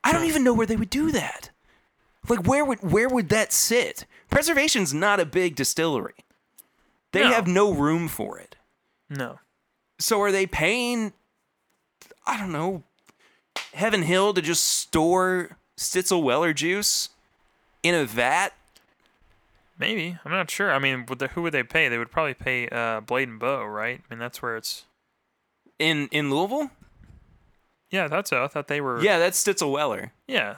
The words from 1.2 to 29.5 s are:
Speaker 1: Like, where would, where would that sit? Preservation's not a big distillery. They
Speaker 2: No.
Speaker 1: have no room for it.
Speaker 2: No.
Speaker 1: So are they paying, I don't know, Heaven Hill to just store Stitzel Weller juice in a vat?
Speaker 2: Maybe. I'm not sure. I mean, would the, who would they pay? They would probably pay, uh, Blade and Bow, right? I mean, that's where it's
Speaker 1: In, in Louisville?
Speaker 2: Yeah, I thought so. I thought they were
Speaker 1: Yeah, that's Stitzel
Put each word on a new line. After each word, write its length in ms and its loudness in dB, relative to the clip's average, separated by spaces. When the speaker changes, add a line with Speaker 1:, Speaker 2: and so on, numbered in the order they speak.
Speaker 1:
Like, 180 0
where 180 4
would, 180 -2
where 260 2
would 220 0
that 220 2
sit? 540 0
Preservation's 640 2
not 260 2
a 60 2
big 300 0
distillery. 580 -2
They 100 4
Speaker 2:
No. 100 6
Speaker 1:
have 140 2
no 260 4
room 360 0
for 300 -8
it. 180 -20
Speaker 2:
No. 280 -10
Speaker 1:
So 240 0
are 100 2
they 140 2
paying, 640 -2
I 120 -2
don't 140 -6
know, 300 -4
Heaven 280 0
Hill 320 2
to 80 2
just 220 0
store 920 0
Stitzel 460 0
Weller 300 2
juice 580 -2
in 120 4
a 100 2
vat? 500 0
Speaker 2:
Maybe. 460 -4
I'm 80 -8
not 180 -2
sure. 220 -2
I 60 2
mean, 300 -2
would 100 -8
the, 100 -4
who 140 -6
would 100 -4
they 100 0
pay? 260 0
They 100 0
would 120 -6
probably 240 -2
pay, 340 -4
uh, 320 -4
Blade 280 -2
and 100 -14
Bow, 260 -4
right? 440 -6
I 60 -14
mean, 60 -14
that's 220 -10
where 140 -6
it's 280 -10
Speaker 1:
In, 300 0
in 220 0
Louisville? 400 0
Speaker 2:
Yeah, 160 0
I 20 -6
thought 180 -2
so. 160 0
I 60 -2
thought 200 -8
they 120 -2
were 220 -2
Speaker 1:
Yeah, 160 4
that's 240 2
Stitzel 280 0